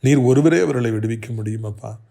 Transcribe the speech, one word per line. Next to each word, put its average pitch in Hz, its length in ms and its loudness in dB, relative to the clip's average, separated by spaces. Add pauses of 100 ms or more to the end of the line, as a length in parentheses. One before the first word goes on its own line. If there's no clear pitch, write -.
நீர் 139 160 4
ஒருவரே 143 440 4
அவர்களை 127 300 -2
விடுவிக்க 113 380 -6
முடியும் 110 340 -8
அப்பா. 107 360 -12 (120)